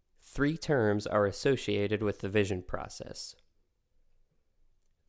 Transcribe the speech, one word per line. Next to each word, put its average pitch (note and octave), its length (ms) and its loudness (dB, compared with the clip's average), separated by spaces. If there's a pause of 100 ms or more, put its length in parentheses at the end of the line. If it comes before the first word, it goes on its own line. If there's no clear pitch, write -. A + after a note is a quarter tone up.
(300)
Three D3 280 -2
terms G#2+ 500 2
are G#2 180 4
associated G#2 800 0
with G2+ 160 0
the G2+ 80 -6
vision G2 340 2
process. - 720 -10 (1800)